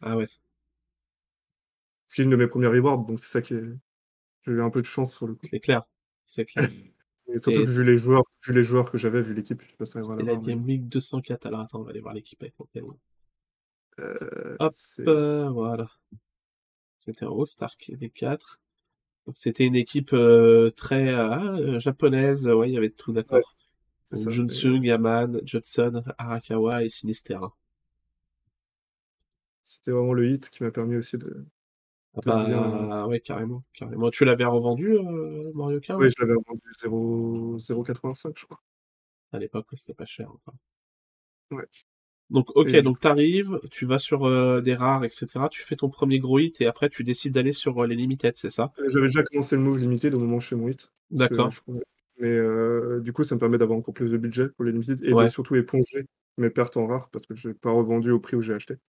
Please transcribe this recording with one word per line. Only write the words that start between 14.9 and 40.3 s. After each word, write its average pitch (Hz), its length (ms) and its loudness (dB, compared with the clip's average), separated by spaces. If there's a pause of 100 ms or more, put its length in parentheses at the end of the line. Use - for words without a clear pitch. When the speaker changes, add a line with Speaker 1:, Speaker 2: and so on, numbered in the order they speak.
Speaker 1:
euh, 147 420 2
voilà. 117 400 -4 (1120)
C'était 113 260 -12
un 107 60 -6
All-Star - 460 -6
qui - 160 -18
est 127 40 -14
des 120 120 -10
quatre. - 500 -8 (680)
Donc - 120 -14
c'était 127 280 0
une 127 100 2
équipe, 135 380 -2
euh, 117 580 8
très, 135 380 -2
euh, 117 220 0
ah, 190 260 -4
euh, 139 220 -2
japonaise, 135 680 2
ouais, 117 220 4
il 131 40 -2
y 120 40 -2
avait 110 120 2
tout, - 240 -10
d'accord. 110 240 2
Speaker 2:
Ouais, - 60 6 (680)
c'est 104 60 -6
Speaker 1:
Donc 107 80 -4
Speaker 2:
ça, 113 60 -4
Speaker 1:
Jun 120 180 0
Speaker 2:
et - 0 -
Speaker 1:
Sung, 131 340 2
Yaman, 117 600 2
Judson, 120 580 -2 (140)
Arakawa 117 680 -2
et 113 60 -2
Sinistera. 101 680 -8 (2000)
Speaker 2:
C'était - 280 -10
vraiment 123 220 0
le 123 160 2
hit 135 220 -2
qui - 120 -10
m'a 113 80 -4
permis 117 260 -4
aussi 117 200 -6
de, - 280 -12 (720)
Speaker 1:
Ah 117 60 -12
Speaker 2:
de 123 180 0
bien 117 220 0 (280)
Speaker 1:
bah, 104 180 -6
ouais, 120 120 -2
carrément, 113 440 -8 (100)
carrément. 113 380 -4
Tu - 140 4
l'avais 123 200 4
revendu, 120 520 0
euh, 156 560 -6
Morioka, 147 440 -4
Speaker 2:
Ouais, 135 80 4
Speaker 1:
ouais ? 127 40 8
Speaker 2:
je 123 120 -4
l'avais 117 140 2
revendu 113 260 -6 (180)
zéro, 113 800 -4
zéro 120 240 -6
quatre-vingt-cinq, 131 540 -8
je - 80 -20
crois. - 160 -20 (720)
Speaker 1:
À 110 80 -8
l'époque, 107 320 -10
ouais, 131 60 -16
c'était - 160 -16
pas - 120 -16
cher - 260 -14